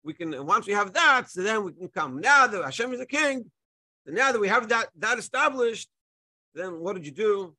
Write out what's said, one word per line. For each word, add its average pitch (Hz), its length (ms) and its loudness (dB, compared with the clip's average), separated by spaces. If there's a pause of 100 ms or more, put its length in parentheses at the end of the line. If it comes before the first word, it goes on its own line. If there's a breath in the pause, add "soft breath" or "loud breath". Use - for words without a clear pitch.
we 156 120 -12
can, 160 200 -8
and 139 120 -8
once 202 200 2
we 202 60 -2
have 202 220 0
that, 294 340 4
so 180 140 -8
then 214 220 0
we 175 80 -8
can 175 160 -14
come. 143 320 -6
Now 269 260 6
that 196 180 -4
Hashem 233 300 -4
is 240 60 -8
a 254 60 -10
king, 277 440 -2 (560)
and 147 100 -8
now 262 160 2
that 226 80 0
we 196 80 2
have 220 220 2
that, 226 180 0 (100)
that 226 200 -2
established, 254 720 -2 (680)
then 170 260 -10
what 190 140 -6
did 175 100 -10
you 143 80 -12
do? 196 460 -2